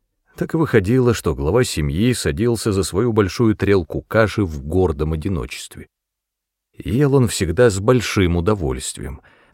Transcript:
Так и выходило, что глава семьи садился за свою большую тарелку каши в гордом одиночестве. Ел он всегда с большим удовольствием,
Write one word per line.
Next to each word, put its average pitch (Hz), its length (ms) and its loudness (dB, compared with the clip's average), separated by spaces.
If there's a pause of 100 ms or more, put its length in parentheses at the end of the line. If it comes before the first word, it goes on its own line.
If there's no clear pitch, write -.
(360)
Так - 180 -6
и 160 40 -2
выходило, 120 580 2
что 80 180 -4
глава 80 300 0
семьи 85 500 0
садился 107 580 -2
за 95 120 0
свою 113 280 -2
большую 107 440 2
тарелку 95 460 0
каши 107 420 0
в 78 180 -6
гордом 78 520 0
одиночестве. 78 760 -8 (880)
Ел 135 380 0
он 123 120 4
всегда 101 440 2
с 98 80 -4
большим 101 580 2
удовольствием, 76 840 -4 (320)